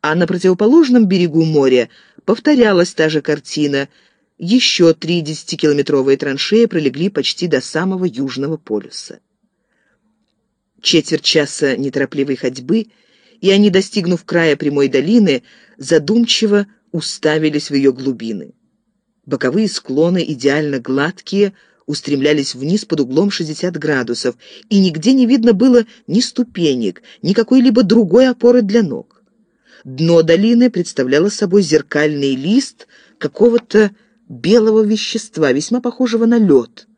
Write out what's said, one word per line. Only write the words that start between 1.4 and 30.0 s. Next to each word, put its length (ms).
моря 440
повторялась 720
та 140
же 140
картина. 680
Ещё 540
три 300
десятикилометровые 920
траншеи 500
пролегли 420
почти 400
до 120
самого 440
Южного 540
полюса. 640
Четверть 420
часа 520
неторопливой 600
ходьбы, 520
и 100
они, 200
достигнув 540
края 300
прямой 340
долины, 540
задумчиво 880
уставились 800
в 40
её 180
глубины. 600
Боковые 440
склоны, 600
идеально 500
гладкие, 760
устремлялись 680
вниз 300
под 160
углом 300
шестьдесят 480
градусов, 580
и 100
нигде 360
не 120
видно 280
было 320
ни 140
ступенек, 840
ни 100
какой-либо 500
другой 460
опоры 320
для 220
ног. 320
Дно 380